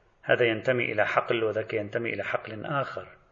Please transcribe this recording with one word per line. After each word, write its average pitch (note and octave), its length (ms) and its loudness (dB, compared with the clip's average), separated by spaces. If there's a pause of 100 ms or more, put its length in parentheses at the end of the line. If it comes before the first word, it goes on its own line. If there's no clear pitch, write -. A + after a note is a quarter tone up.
(240)
هذا B2 220 4
ينتمي A#2+ 480 2
إلى G#2 140 2
حقل A#2+ 380 2
وذاك G#2+ 300 0
ينتمي A2 360 -2
إلى G2+ 140 -4
حقل G#2+ 420 -4
آخر، C3+ 420 -4 (240)